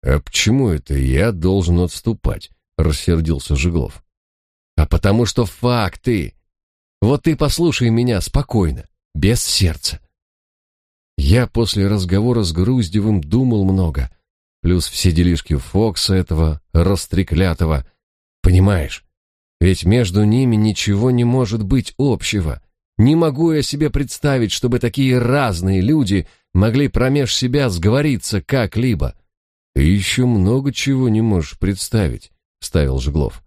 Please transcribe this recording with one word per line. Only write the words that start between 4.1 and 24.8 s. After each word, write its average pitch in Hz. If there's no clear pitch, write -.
«А 78
потому 107
что 117
факты. 107
Вот 135
ты 160
послушай 143
меня 117
спокойно, 87
без 98
сердца». -
Я 101
после 104
разговора 104
с 82
Груздевым 101
думал 107
много, 87
плюс 85
все -
делишки 82
Фокса 98
этого 80
растреклятого. 82
Понимаешь, 90
ведь 90
между 101
ними 117
ничего 107
не 120
может 117
быть 117
общего. 101
Не 131
могу 160
я 151
себе 143
представить, 135
чтобы 123
такие 127